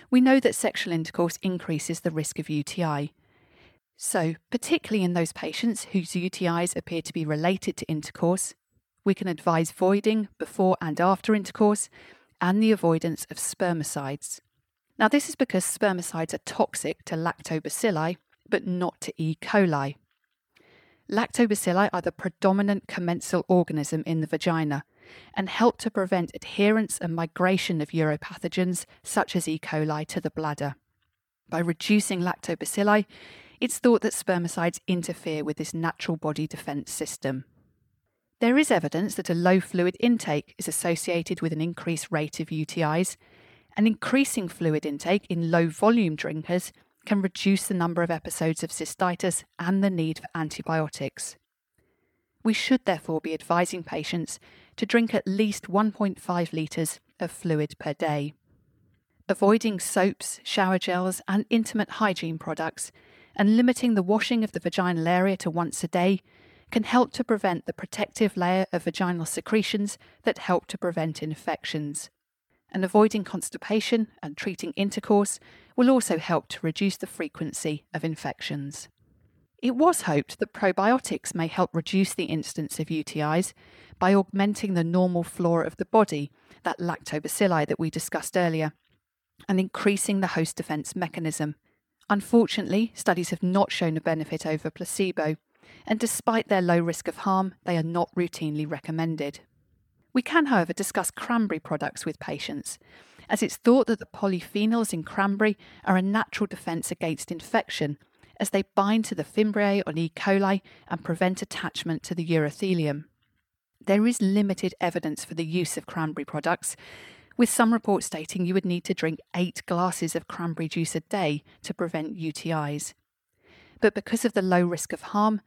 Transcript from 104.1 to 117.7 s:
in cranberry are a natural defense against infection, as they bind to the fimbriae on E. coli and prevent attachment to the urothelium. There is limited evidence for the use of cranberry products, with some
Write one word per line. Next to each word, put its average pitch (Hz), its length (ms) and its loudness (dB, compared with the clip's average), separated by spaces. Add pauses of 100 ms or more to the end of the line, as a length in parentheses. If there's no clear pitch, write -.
in 160 120 -4
cranberry 202 520 2 (300)
are 185 120 4
a 185 40 4
natural 202 460 0
defense - 420 -6
against 165 420 -4
infection, 160 680 -2 (400)
as 196 100 -2
they 196 140 2 (100)
bind 214 320 2
to - 80 -8
the 165 100 -4
fimbriae 208 640 2
on 156 140 -4
E. 165 160 -2
coli 196 460 2 (260)
and 175 160 -6
prevent 180 400 0
attachment - 600 -6
to 180 120 -8
the 170 100 -4
urothelium. 156 760 0 (800)
There 208 220 4
is 240 120 2
limited 196 640 2
evidence 165 420 -2
for - 120 -14
the 165 100 -4
use 160 320 -2
of - 80 -8
cranberry 156 400 -6
products, - 500 -4 (640)
with 240 120 4
some 226 220 4